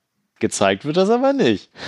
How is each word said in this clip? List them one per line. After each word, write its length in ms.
Gezeigt 440
wird 120
das 140
aber 220
nicht. 380